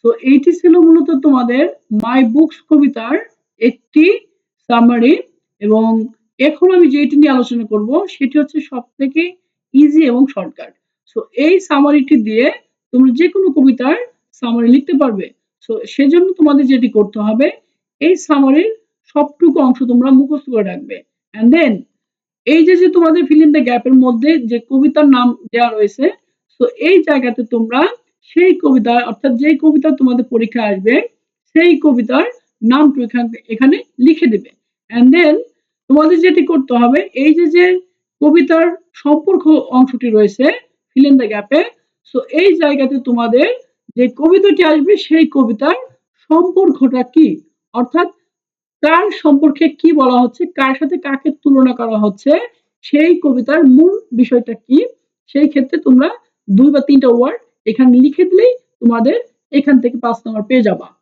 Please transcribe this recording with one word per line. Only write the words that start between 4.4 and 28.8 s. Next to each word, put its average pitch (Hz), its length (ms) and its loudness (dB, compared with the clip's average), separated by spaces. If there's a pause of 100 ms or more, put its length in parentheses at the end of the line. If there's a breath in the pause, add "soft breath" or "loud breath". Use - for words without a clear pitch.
সামারি, 240 460 2 (480)
এবং 214 260 0 (520)
এখন 302 360 0
আমি 349 180 4
যেটি 294 260 -2
নিয়ে 285 160 2
আলোচনা 240 360 -4
করব 214 180 -4 (240)
সেটি 269 260 -6
হচ্ছে 294 180 -6 (120)
সব 247 140 -14 (140)
থেকে 277 240 -4 (520)
ইজি 302 360 4
এবং 247 120 0 (120)
শর্টকাট। 165 380 -14 (380)
So, - 80 -8 (260)
এই 339 100 2 (140)
সামারিটি 285 480 0 (100)
দিয়ে 220 200 -2 (460)
তোমরা 254 180 2 (100)
যে 349 140 2
কোনো 381 220 0
কবিতার 262 420 0 (440)
সামারি 233 340 -2
লিখতে 302 260 -2
পারবে। 208 240 -4 (380)
So, - 80 -10 (220)
সেজন্য 330 340 2 (100)
তোমাদের 294 340 2
যেটি 247 240 0
করতে 208 300 -2
হবে, 226 200 0 (540)
এই 339 140 2 (120)
সামারির 294 440 2 (400)
সবটুকু 294 560 -2
অংশ 247 120 0 (140)
তোমরা 247 260 2
মুখস্থ 277 360 -2
করে 208 180 -2
রাখবে। - 240 -14 (420)
And 226 160 2
then 311 180 0 (720)
এই 311 200 2
যে, 359 160 4
যে 370 140 4
তোমাদের 330 320 2
fill 311 180 4
in 294 100 4
the 285 120 0
gap 240 200 -4
এর 262 160 4
মধ্যে 247 260 0 (200)
যে 240 80 -4 (120)
কবিতার 285 360 0 (100)
নাম 247 120 -2 (240)
দেওয়া 240 200 -2
রয়েছে, 214 320 -4 (500)
so, - 80 -2 (260)
এই 381 80 4 (120)
জায়গাতে 254 340 -2 (120)
তোমরা 226 260 -4 (500)
সেই 359 220 2 (100)
কবিতা 240 320 0 (160)